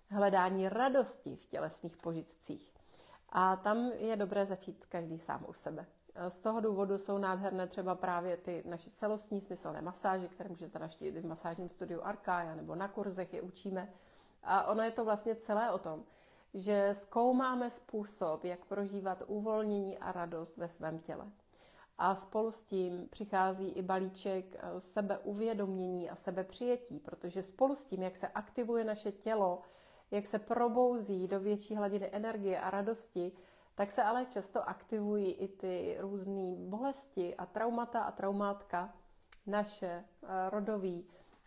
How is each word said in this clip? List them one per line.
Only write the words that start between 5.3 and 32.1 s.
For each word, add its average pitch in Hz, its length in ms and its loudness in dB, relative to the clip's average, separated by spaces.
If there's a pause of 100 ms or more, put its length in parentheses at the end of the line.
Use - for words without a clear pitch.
u - 40 -12
sebe. 156 340 -8 (420)
Z 180 120 -8
toho 220 200 0
důvodu 202 380 2
jsou 196 200 -2
nádherné 190 480 0
třeba 185 280 -2
právě 180 420 0
ty 175 300 -6
naše 170 240 -8
celostní 208 500 -2
smyslné 160 420 -8
masáže, 180 460 -2
které - 200 -10
můžete 170 300 -10
navštívit 156 420 -6
v 170 60 -6
masážním 170 420 -6
studiu 170 340 -6
Arkaja, 175 520 -2
nebo 156 200 -8
na 196 140 -2
kurzech 190 460 -4
je - 80 -6
učíme. 190 500 -6 (500)
A 190 220 4
ono 214 180 2
je 226 80 2
to 226 140 -2
vlastně 220 300 2
celé 220 360 2
o 185 80 0
tom, 160 260 -6 (500)
že 202 380 4
zkoumáme 247 800 2
způsob, 196 760 -4
jak 180 200 -6
prožívat 196 600 -2
uvolnění 208 720 0
a 185 140 -4
radost 170 440 -6
ve 170 120 -4
svém 160 300 -6
těle. 160 260 -8 (760)
A 185 160 4
spolu 214 360 0
s 214 120 -12
tím 180 460 -2
přichází 190 600 2
i - 140 -2
balíček, 190 640 0 (100)
eh, 175 260 -8
sebeuvědomění 196 1300 0
a - 60 -10
sebepřijetí, 196 840 -2
protože 180 440 -6
spolu 269 340 4
s - 100 -14
tím, 190 160 -4
jak 185 140 -2
se 190 120 -4
aktivuje 226 560 0
naše 214 280 -2
tělo, 196 500 2 (480)
jak 202 160 0
se 214 120 0
probouzí 226 880 4
do 196 120 2
větší 208 360 0
hladiny 202 360 0